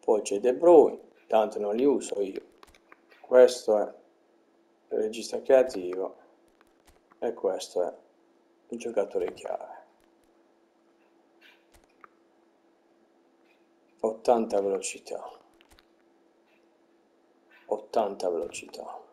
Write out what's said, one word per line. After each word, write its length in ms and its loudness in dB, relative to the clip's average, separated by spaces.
Poi 200 2
c'è 180 -4
De 140 0
Bruyne, 460 8
tanto 320 0
non 180 -4
li 100 0
uso 360 0
io. 240 -8
Questo 580 6
è 140 -4
il 80 -6
regista 440 -6
creativo 720 0
e 160 -6
questo 480 -6
è 100 -4
il 100 -12
giocatore 560 -6
chiave. 520 -12
Ottanta 600 0
velocità. 680 -6
Ottanta 640 -2
velocità. 720 -8